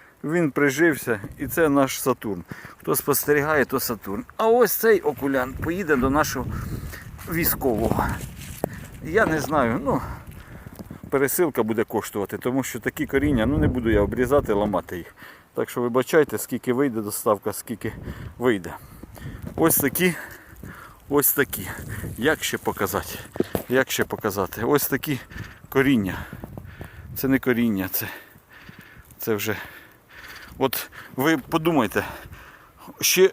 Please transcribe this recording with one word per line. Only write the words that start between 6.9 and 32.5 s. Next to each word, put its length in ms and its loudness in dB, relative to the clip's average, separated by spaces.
військового. 720 2
Я 240 2
не 140 2
знаю, 440 2
ну, 180 2
пересилка 520 2
буде 220 2
коштувати, 540 -4
тому 240 0
що 180 -6
такі 260 -4
коріння, 400 2
ну, 120 2
не 100 4
буду 220 0
я 100 6
обрізати, 520 2
ламати 440 0
їх. 180 -12
Так 160 -2
що 100 -4
вибачайте, 580 2
скільки 340 -4
вийде 280 2
доставка, 520 0
скільки 400 -8
вийде. 360 0
Ось 200 4
такі, 380 2
ось 240 4
такі. 360 -2
Як 260 0
ще 140 -2
показати? 600 -2
Як 220 4
ще 140 0
показати? 600 -4
Ось 240 2
такі 320 -2
коріння. 500 2
Це 120 -2
не 100 6
коріння, 540 2
це, 160 -4
це 160 0
вже... 220 -2
От 320 -2
ви 220 4
подумайте, 640 2